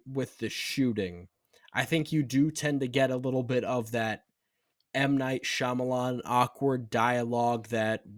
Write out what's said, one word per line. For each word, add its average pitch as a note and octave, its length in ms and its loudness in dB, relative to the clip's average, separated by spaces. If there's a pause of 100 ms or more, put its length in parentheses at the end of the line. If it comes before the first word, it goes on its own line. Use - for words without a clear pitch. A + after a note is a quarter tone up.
with C3+ 320 -6
the A2 120 -4
shooting, G2 800 -2 (460)
I B2 120 0
think D#3 260 -2
you D#3 120 4
do C3+ 280 2
tend D3 300 -2
to C3 60 0
get C3 240 4
a B2+ 60 -2
little B2+ 260 0
bit B2 200 0
of A#2 280 -2
that A2+ 340 -2 (680)
M. C#3 240 2
Night C3 260 -2
Shyamalan B2+ 800 -2
awkward B2 680 2
dialogue A#2+ 800 2
that A2 340 0 (140)